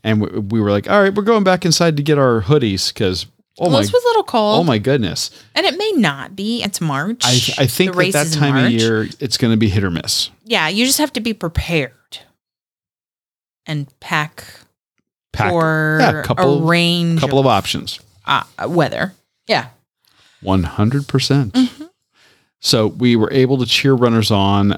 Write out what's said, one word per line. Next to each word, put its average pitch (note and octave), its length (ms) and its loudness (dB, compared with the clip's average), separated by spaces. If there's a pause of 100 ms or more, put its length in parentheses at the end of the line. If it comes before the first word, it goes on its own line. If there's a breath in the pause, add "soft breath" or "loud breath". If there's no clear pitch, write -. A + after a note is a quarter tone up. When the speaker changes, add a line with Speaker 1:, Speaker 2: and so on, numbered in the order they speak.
Speaker 1:
And A2 160 0
we, G2 180 -4
we G#2+ 220 -2
were G#2 100 2
like, G2+ 180 -2
"All G3+ 120 4
right, G3 120 2
we're G#3 100 -2
going G#3+ 200 2
back F#3 220 0
inside E3 320 2
to D3 60 -2
get D3 140 2
our B2 260 2
hoodies," A2+ 520 0
'cause, F#2 300 -2 (340)
oh - 40 -2
Speaker 2:
Well, F3 80 2
Speaker 1:
my, A#2 100 4
Speaker 2:
this G3+ 100 -2
was B4 140 2
a - 20 4
little A4+ 160 2
cold. G#3+ 380 0
Speaker 1:
oh - 20 0
my B2+ 140 2
goodness. G#2+ 540 -2 (220 loud breath)
Speaker 2:
And F4 120 -2
it D#4 120 0
may G#4+ 200 -2
not D3+ 400 -2
be. A3 260 -6
It's - 160 -6
March. C#3+ 460 -4
Speaker 1:
I, B2 380 0
I C3+ 40 0
think F#3 240 0
Speaker 2:
The F3 60 -4
race F3+ 160 0
Speaker 1:
that D3 60 2
that D3+ 80 0
Speaker 2:
is D#3+ 80 -4
in D3+ 40 -4
Speaker 1:
time C#3 160 2
of C3 60 2
Speaker 2:
March. A#2 200 2
Speaker 1:
year, A2 280 0 (100)
it's C3+ 180 -4
gonna A2+ 200 2
be A2 100 2
hit G2 160 0
or F#2 80 -2
miss. - 380 -4 (160)
Speaker 2:
Yeah, E3 240 0
you G#3+ 160 0
just C4+ 140 0
have D4+ 120 0
to B3+ 80 -6
be A3 140 -4
prepared E3 580 -4 (1700)
and D3 220 -6 (120)
pack - 460 -6 (840)
Speaker 1:
Pack. - 200 0
Speaker 2:
for D#3 500 0
Speaker 1:
Yeah, D#3 200 2
a - 20 -8
couple, E3+ 400 0
Speaker 2:
a - 20 -2
range E3+ 560 2
Speaker 1:
couple C#3 180 0
Speaker 2:
of C3+ 60 2
Speaker 1:
of B2+ 60 4
options. - 480 -4 (260)
Speaker 2:
uh, - 180 -2 (240)
weather. E3 460 -2 (340)
Yeah. C3 200 -2 (720 soft breath)
Speaker 1:
One F#2+ 220 2
hundred A2+ 440 -2
percent. C3+ 460 0
Speaker 2:
Mm-hmm. C4 300 0 (760 soft breath)
Speaker 1:
So A2 260 2
we A#2+ 280 2
were G#2+ 160 2
able C3 280 2
to B2 60 0
cheer C3+ 280 2
runners A#2 380 2
on, G2+ 460 2